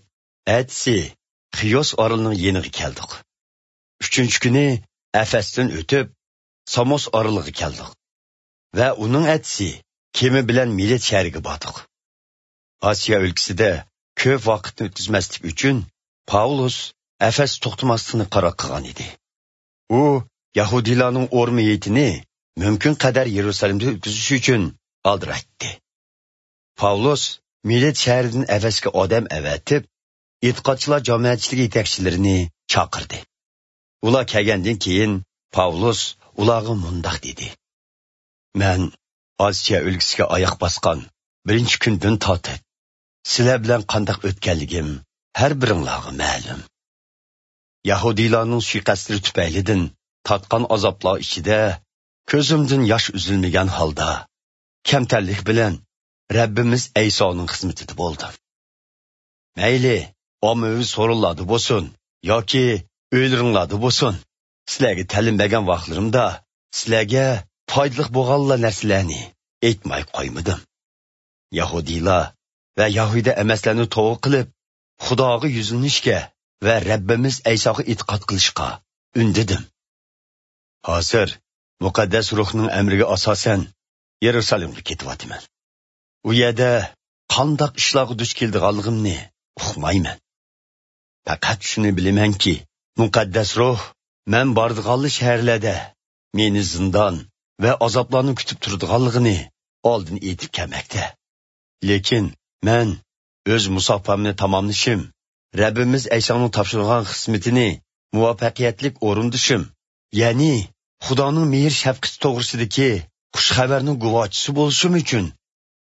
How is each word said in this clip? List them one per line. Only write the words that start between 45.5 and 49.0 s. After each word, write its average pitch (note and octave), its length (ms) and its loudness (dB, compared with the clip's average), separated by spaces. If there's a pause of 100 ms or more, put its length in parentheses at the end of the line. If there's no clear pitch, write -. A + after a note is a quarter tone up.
biringlarga G#2+ 580 -2
ma'lum. C#2 500 -6 (1200)
Yahudiylarning A2+ 800 2
suiqasdlari G#2 580 -2